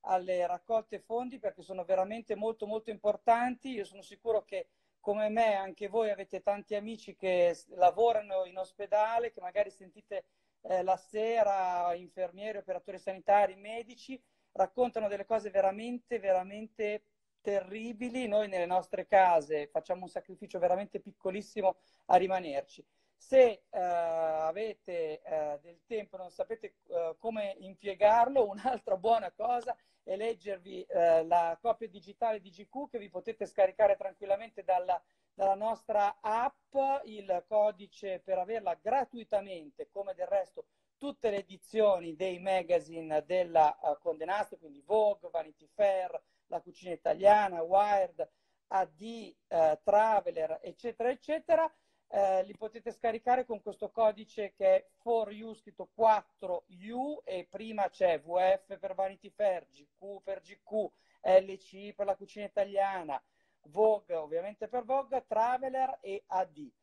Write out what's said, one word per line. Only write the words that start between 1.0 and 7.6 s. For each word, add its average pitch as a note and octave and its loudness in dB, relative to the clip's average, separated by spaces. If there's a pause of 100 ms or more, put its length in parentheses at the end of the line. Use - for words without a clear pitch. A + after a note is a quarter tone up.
perché G3 -8
sono F#3 -10
veramente F#3+ -2
molto, A3 -6
molto A3 -8
importanti. A#3 0
Io G#3+ -8
sono F#3+ -16
sicuro G#3 -4
che F#3 -10 (320)
come G#3+ -2
me G#3+ 2
anche G3 -8
voi G#3+ 0
avete F#3+ -8
tanti G3+ -4
amici G#3 -10
che F3+ 2
s-, - -12